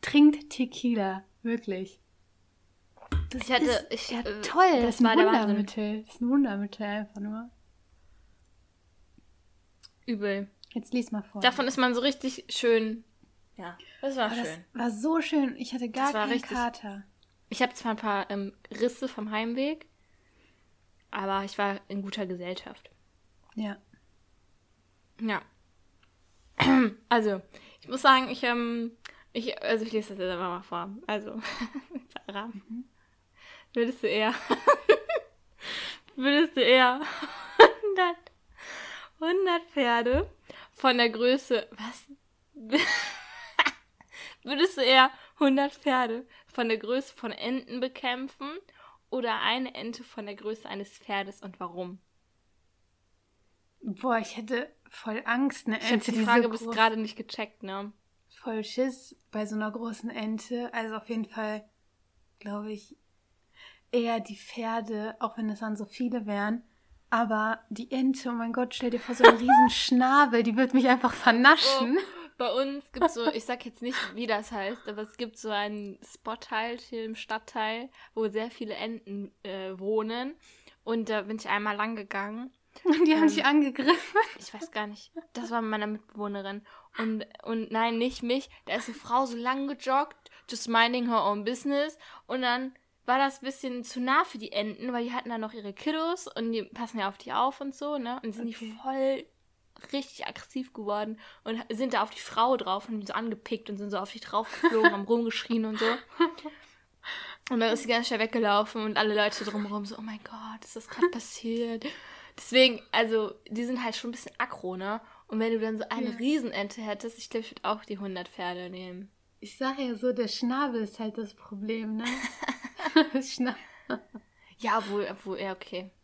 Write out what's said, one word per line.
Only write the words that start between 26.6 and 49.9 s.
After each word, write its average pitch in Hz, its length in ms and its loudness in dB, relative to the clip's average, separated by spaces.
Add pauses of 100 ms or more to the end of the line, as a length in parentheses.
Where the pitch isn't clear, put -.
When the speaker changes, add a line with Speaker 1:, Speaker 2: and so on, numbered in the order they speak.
Speaker 2:
Also, 208 320 2 (400)
ich - 80 -20
muss 262 120 -6
sagen, 262 280 6
ich, 254 140 -6
ähm, 233 480 -2 (420)
ich, 233 280 -6
also 220 220 0
ich 220 80 -8
lese 214 180 -2
das 196 100 -12
jetzt 180 120 -2
einfach 180 160 -4
mal 180 140 -6
vor. 175 280 -8 (180)
Also, 214 340 -6 (400)
<laughs> - 460 -16
Sarah, 220 200 -8
Speaker 1:
Mhm. 226 380 -12 (880)
Speaker 2:
würdest 240 280 -2
du - 60 -2
eher, 214 260 0 (920)
<laughs> - 880 -12
würdest 285 400 4
du 269 60 4
eher 254 400 6 (340)
<laughs> - 240 -14
hundert, 381 720 8 (880)
hundert 339 520 2
Pferde 240 580 2 (420)
von 254 260 4
der 233 120 6
Größe, 247 640 2
was? 247 1080 -6
<laughs> - 20 4 (1600)
Würdest 294 340 2
du 277 40 0
eher 262 300 8 (280)
hundert 277 360 4
Pferde 254 500 0 (220)
von 240 200 -2
der 220 120 0
Größe 247 340 -4
von 226 180 -8
Enten 247 480 -6
bekämpfen 254 680 -6 (640)
oder 233 300 -2
eine 247 340 -2
Ente 233 280 -10